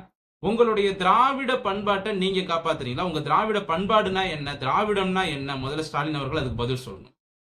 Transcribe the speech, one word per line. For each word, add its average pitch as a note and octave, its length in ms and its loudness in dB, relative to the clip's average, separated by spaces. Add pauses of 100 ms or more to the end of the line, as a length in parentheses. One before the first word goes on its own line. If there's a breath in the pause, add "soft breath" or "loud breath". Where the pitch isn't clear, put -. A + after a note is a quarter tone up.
(440)
உங்களுடைய G#3 520 2
திராவிட A#3+ 640 4
பண்பாட்டை G3+ 560 0
நீங்க F#3 260 0
காப்பாத்துறீங்களா? E3 680 -2
உங்க D3+ 120 -2
திராவிட G3 380 2 (100)
பண்பாடுனா F#3+ 600 2
என்ன, C#3+ 260 -6
திராவிடம்னா F#3+ 760 0
என்ன? C#3 240 -6
முதல்ல C#3 320 -4
ஸ்டாலின் D3+ 320 -2
அவர்கள் C#3 220 -4
அதுக்கு A#2 220 -4
பதில் B2 220 -2
சொல்லணும். G2 300 -16 (280)